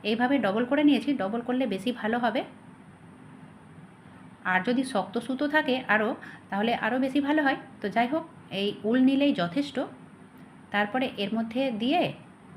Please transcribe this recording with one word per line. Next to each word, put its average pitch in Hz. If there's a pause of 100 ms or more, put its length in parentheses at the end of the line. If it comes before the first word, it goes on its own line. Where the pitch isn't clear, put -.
এইভাবে 247
ডবল 214
করে 285
নিয়েছি, 285
ডবল 220
করলে 254
বেশি 196
ভালো 240
হবে। 240 (2000)
আর 185
যদি 247
শক্ত 196
সুতো 262
থাকে 285
আরও, 214 (340)
তাহলে 214
আরও 233
বেশি 269
ভালো 294
হয়। 269 (260)
তো 208
যাই 233
হোক, 320 (240)
এই 202 (100)
উল 233
নিলেই 269
যথেষ্ট। 190 (920)
তারপরে 208
এর 202
মধ্যে 226
দিয়ে 233 (440)